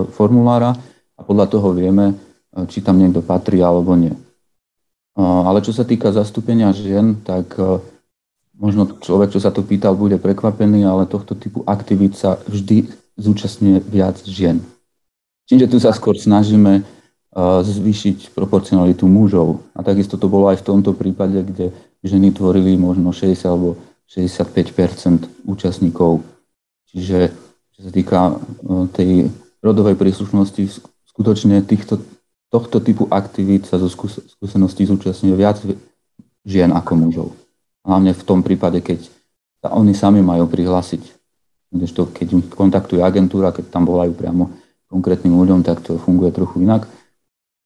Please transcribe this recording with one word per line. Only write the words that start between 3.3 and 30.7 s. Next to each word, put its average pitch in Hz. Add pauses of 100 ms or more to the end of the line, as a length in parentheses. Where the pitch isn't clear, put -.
alebo 87
nie. 85 (1120)
A, 90
ale 101
čo 110
sa 127
týka 117
zastúpenia 107
žien, 104
tak, 92
e, 95 (800)
možno 101
človek, 98
čo 98
sa 95
to -
pýtal, 101
bude 101
prekvapený, 104
ale 95
tohto 101
typu -
aktivít 101
sa 95
vždy 101 (320)
zúčastňuje 98
viac 95
žien. 90 (800)
Čiže 127
tu 123
sa 113
skôr 104
snažíme, 104
e, - (560)
zvýšiť 98
proporcionalitu 98
mužov. 92 (160)
A 90
takisto 98
to 98
bolo 98
aj 95
v -
tomto 98
prípade, 95 (100)
kde 92 (300)
ženy 95
tvorili 95
možno 90
šesťdesiat 92
alebo 87 (320)
šesťdesiatpäť 90
percent 87 (240)
účastníkov. 85 (640)
Čiže 90 (400)
čo -
sa 92
týka, 92
e, - (560)
tej 92 (520)
rodovej 104
príslušnosti, 98
sk-, - (160)